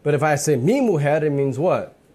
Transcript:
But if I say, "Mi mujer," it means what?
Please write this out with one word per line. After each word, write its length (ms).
But 100
if 80
I 140
say, 200
"Mi 260
mujer," 440
it 60
means 260
what? 340